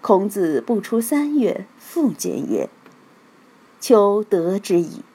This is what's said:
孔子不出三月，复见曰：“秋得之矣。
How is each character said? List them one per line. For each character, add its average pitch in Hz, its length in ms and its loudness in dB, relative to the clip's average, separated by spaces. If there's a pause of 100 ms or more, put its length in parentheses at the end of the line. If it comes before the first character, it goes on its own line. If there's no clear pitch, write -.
孔 196 280 2
子 170 320 -2
不 220 200 -2
出 226 200 -2
三 294 380 -2
月， 208 260 0 (140)
复 294 320 -2
见 - 400 -6
曰 - 180 -2 (1120)
：“秋 208 440 4
得 185 340 0
之 180 220 0
矣。 165 220 -8 (120)